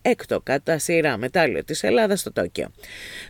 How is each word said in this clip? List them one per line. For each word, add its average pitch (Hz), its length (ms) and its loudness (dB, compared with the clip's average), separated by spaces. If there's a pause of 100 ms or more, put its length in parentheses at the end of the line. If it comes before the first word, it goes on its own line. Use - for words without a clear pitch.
έκτο - 380 0
κατά 143 380 0
σειρά 156 380 2
μετάλλιο 123 480 0
της - 180 -6
Ελλάδας 208 380 2
στο - 120 -8
Τόκιο. 85 360 -2 (600)